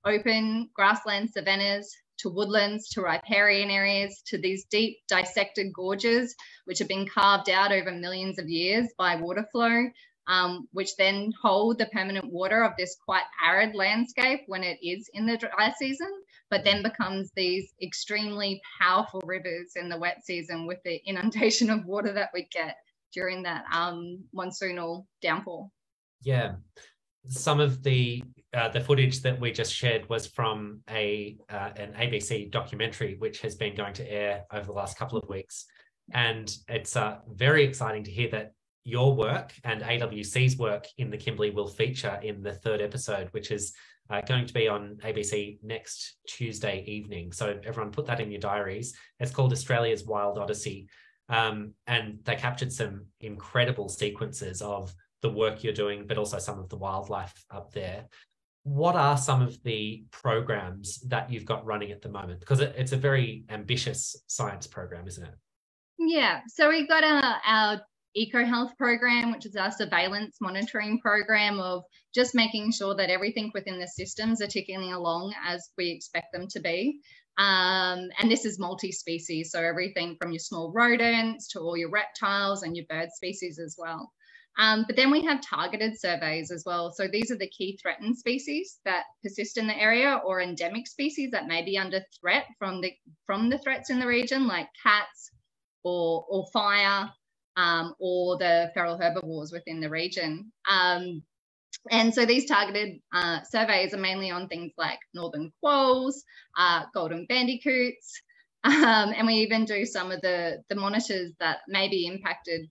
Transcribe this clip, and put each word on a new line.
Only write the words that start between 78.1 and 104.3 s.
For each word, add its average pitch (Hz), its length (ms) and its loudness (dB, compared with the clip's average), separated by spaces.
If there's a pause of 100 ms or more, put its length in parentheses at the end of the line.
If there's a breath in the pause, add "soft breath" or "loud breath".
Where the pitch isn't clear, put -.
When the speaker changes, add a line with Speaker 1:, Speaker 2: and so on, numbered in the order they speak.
Speaker 1:
and 220 120 6
this 226 160 2
is 208 120 -6
multi-species, 175 920 -6
so - 100 -2
everything 170 580 -2
from 170 140 -4
your 160 60 -4
small 165 340 -8
rodents 233 760 2
to 190 120 -8
all 170 160 -2
your 165 140 -2
reptiles 196 720 0
and 170 120 -6
your 165 140 -8
bird 160 240 -4
species 180 460 -8
as 160 200 -10
well. 165 320 -10 (480 soft breath)
Um, 220 280 6
but 220 100 -2
then 262 140 6
we 311 140 6
have 285 160 2
targeted 208 580 -2
surveys 160 520 -2
as 170 160 -10
well. 175 260 -2
So 196 140 -2
these 220 240 0
are 233 80 -4
the 190 100 -4
key 196 320 -6
threatened 208 380 -2
species 285 640 -4
that 190 200 0 (180)
persist 202 340 -6
in 220 100 0
the 214 100 -2
area 233 500 4
or 185 140 0
endemic 175 460 -4
species 285 440 -4
that 208 160 -4
may 165 180 -2
be 196 140 -2
under 190 220 -2 (200)
threat 220 240 2 (140)
from 190 220 -4
the, 180 120 -4 (340)
from 214 220 2
the 277 100 0
threats 269 320 -4
in 254 100 0
the 254 60 0
region, 247 400 2
like 180 220 -2 (140)
cats - 480 2 (520)
or, 170 460 0
or 190 240 0
fire, 202 560 4 (480)
um, 170 420 2
or 180 400 2
the 170 360 6
feral 170 240 0
herbivores 160 540 -2
within 165 280 -8
the 156 80 -4
region. 165 640 -4 (160)
Um, 180 540 2 (680)
and 226 220 6
so 233 140 4
these 254 200 4
targeted, 202 520 2 (160)
uh, 170 300 0
surveys 208 500 2
are 196 40 -4
mainly 190 320 -2